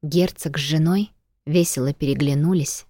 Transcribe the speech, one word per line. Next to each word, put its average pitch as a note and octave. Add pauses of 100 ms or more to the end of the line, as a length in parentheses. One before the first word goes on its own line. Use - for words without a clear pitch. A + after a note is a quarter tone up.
Герцог D#3+
с D3
женой D#3+ (340)
весело D3
переглянулись C#3+